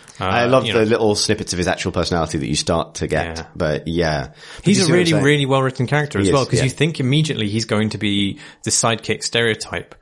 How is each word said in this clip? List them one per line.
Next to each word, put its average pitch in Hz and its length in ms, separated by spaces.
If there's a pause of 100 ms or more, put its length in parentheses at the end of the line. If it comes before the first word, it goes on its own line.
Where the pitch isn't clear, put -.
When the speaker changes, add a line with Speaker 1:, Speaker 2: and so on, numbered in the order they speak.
(180)
Speaker 1:
Uh, 101 80
Speaker 2:
I 117 200
love 123 200
Speaker 1:
you 113 60
Speaker 2:
the 113 80
Speaker 1:
know. 110 60
Speaker 2:
little 110 300
snippets - 360
of 90 60
his 87 100
actual 92 240
personality 85 460
that 69 100
you 71 80
start - 400
to 78 120
get. 80 300
Speaker 1:
Yeah. 82 160
Speaker 2:
But 78 360
yeah. 78 380 (300)
But - 80
Speaker 1:
He's 190 120
Speaker 2:
you 190 60
Speaker 1:
a - 20
Speaker 2:
see 156 60
what 170 40
I'm 180 40
Speaker 1:
really, 170 120
Speaker 2:
saying? 147 140
Speaker 1:
really 143 200
well-written 131 420
character 143 320
as 98 80
Speaker 2:
He 90 40
Speaker 1:
well, 135 120
Speaker 2:
is, 120 60
Speaker 1:
'cause - 100
Speaker 2:
yeah. - 60
Speaker 1:
you 131 40
think 151 320
immediately 127 480
he's 110 160
going 107 240
to 104 80
be 101 420 (240)
the 107 80
sidekick 110 520
stereotype 107 800